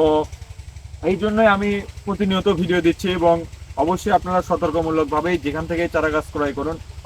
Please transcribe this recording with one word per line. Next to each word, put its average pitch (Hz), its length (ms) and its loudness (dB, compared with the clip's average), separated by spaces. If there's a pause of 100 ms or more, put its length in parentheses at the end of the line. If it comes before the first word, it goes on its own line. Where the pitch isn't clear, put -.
(1120)
এই 190 120 2
জন্যই 214 340 4
আমি 202 140 0 (360)
প্রতিনিয়ত 190 420 0 (120)
ভিডিও 180 260 2
দিচ্ছি 170 220 2 (120)
এবং 170 160 6 (460)
অবশ্যই 180 360 2
আপনারা 180 220 0 (100)
সতর্কমূলকভাবেই 160 920 0
যেখান 147 260 -4
থেকে 170 140 0 (100)
চারা 156 200 2
গাছ 151 200 0
ক্রয় 147 240 -2
করুন, 156 180 -4 (300)